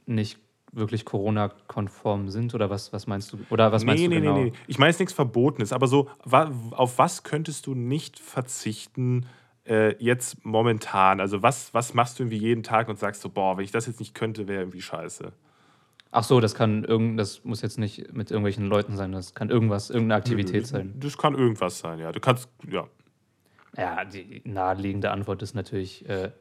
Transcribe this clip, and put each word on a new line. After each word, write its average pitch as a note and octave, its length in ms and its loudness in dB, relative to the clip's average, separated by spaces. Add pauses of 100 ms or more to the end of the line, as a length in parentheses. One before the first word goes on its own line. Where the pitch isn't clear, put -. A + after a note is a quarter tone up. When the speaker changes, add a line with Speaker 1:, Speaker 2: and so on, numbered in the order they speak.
Speaker 1:
nicht A2 320 -2 (340)
wirklich A2 320 -4
Corona-konform G2+ 1300 -4
sind? A#2 240 -4
Oder G#2+ 160 0
was, G2 240 -6
was G2+ 140 -8
meinst G2+ 260 -6
du? G#2 60 -12 (100)
Oder A2 220 6
was A2 140 4
meinst D#3+ 180 4
Speaker 2:
Nee, F3+ 60 4
Speaker 1:
du F3 40 4
Speaker 2:
nee, E3 60 4
Speaker 1:
genau? D3 180 4
Speaker 2:
nee, C3 140 4
nee. - 20 -8 (140)
Ich - 100 -6
mein's E3 220 6
nichts F#3 160 0
Verbotenes, A#2+ 580 2
aber C3 140 2
so, C3+ 220 4 (140)
wa-, D3 280 4 (200)
auf B2+ 280 2
was D#3+ 240 4
könntest D#3 420 -6
du C#3 80 -4
nicht B2+ 460 -4
verzichten, B2 1080 -4 (400)
äh, A2 360 4
jetzt A#2+ 440 0
momentan? G#2+ 720 4
Also G2 220 0
was, - 320 2
was B2 200 0
machst A#2+ 260 0
du C3 40 -2
irgendwie A2 140 -2
jeden A2+ 260 0
Tag A2+ 260 0
und G2+ 100 -8
sagst G2+ 220 -4
so, G2 80 -10
„Boah, F#2+ 280 0
wenn G2 80 -2
ich G2 60 -12
das A2+ 160 -2
jetzt A#2 120 -10
nicht - 140 -14
könnte, A2 340 -6
wär G2 120 -4
irgendwie F2+ 220 -8
scheiße.“ E2 500 -12 (800)
Speaker 1:
Ach A#2+ 120 2
so, B2+ 160 6
das A2 140 4
kann G#2+ 320 2
irgend-, A2+ 320 2
das G#2 260 -4
muss A2 200 -6
jetzt A2+ 160 -6
nicht - 340 -6
mit G#2+ 160 -8
irgendwelchen G#2 380 -2
Leuten G#2 280 2
sein, F#2+ 180 -4
das F#2+ 200 -10
kann G#2+ 160 -4
irgendwas, A2 400 2
irgendeine A2+ 320 2
Aktivität G2+ 400 0
Speaker 2:
Nö, A#2+ 60 -4
Speaker 1:
sein. G2 320 -6
Speaker 2:
das C#3 180 -8
kann D3+ 160 2
irgendwas A2+ 460 0
sein, E2 200 -8
ja. D#2+ 120 -8
Du - 80 -6
kannst, B2 300 0 (200)
ja. F2+ 180 -4 (880)
Speaker 1:
Ja, F#2 300 -4
die F#2+ 400 -16
naheliegende G2 640 -2
Antwort G2 300 -4
ist G#2 140 -10
natürlich, F#2+ 520 -8
äh, F#2+ 340 -4